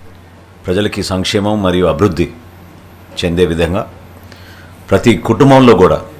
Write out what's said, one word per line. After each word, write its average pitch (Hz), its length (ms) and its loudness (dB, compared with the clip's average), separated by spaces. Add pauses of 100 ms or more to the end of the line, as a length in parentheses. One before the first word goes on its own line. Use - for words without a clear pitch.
(680)
ప్రజలకి 98 360 -4
సంక్షేమం 101 600 -4
మరియు 90 240 0
అభివృద్ధి 82 480 -2 (880)
చెందే 87 220 0
విధంగా, 82 460 -4 (960)
ప్రతి 98 260 2
కుటుంబంలో 131 580 4
కూడా 85 320 2 (140)